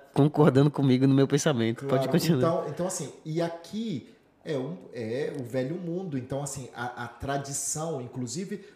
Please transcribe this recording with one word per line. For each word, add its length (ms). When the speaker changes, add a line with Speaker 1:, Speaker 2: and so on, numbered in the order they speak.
Speaker 1:
concordando 580
comigo 360
no 80
meu 140
pensamento. 580
Speaker 2:
Claro, 100
Speaker 1:
Pode 120
continuar. 300
Speaker 2:
então, 300
então, 200
assim, 240
e 160
aqui 680
é, 140
um, 180
é 460
o 60
velho 320
mundo. 420
Então, 240
assim, 320
a, 300
a 40
tradição, 920
inclusive, 640